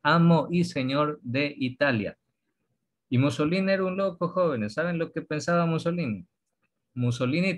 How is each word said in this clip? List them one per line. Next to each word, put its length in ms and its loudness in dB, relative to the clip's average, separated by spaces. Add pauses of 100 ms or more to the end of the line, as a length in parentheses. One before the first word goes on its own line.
amo 480 6
y 140 2
señor 580 -2
de 340 -2
Italia. 640 -2 (880)
Y 80 2
Mussolini 540 2
era 120 0
un 140 -4
loco, 320 -2
jóvenes. 440 -2
¿Saben 240 -2
lo 140 -4
que 100 -8
pensaba 440 -2
Mussolini? 600 -2 (680)
Mussolini 640 0